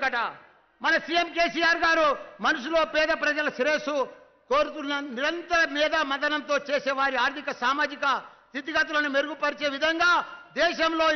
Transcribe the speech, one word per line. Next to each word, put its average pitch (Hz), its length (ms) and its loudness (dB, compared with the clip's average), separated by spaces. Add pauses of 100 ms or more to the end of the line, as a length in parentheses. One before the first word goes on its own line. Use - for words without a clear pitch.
ఘటన. 240 180 -2 (600)
మన 311 100 2 (120)
సీఎం 339 300 2
కేసీఆర్ 339 500 2
గారు 330 220 4 (380)
మనసులో 311 340 0 (160)
పేద 311 140 2 (120)
ప్రజల 294 260 0 (100)
శ్రేయస్సు 294 380 0 (540)
కోరుతున్న 285 500 0 (160)
నిరంతర 330 440 0 (160)
మేధా 311 340 2
మదనంతో 294 460 -2 (140)
చేసే 269 300 0
వారి 269 240 0
ఆర్థిక 277 260 -4 (120)
సామాజిక 285 420 0 (460)
స్థితిగతులను 294 680 -2
మెరుగుపరిచే 294 600 -2
విధంగా 330 360 2 (500)
దేశంలో 330 540 2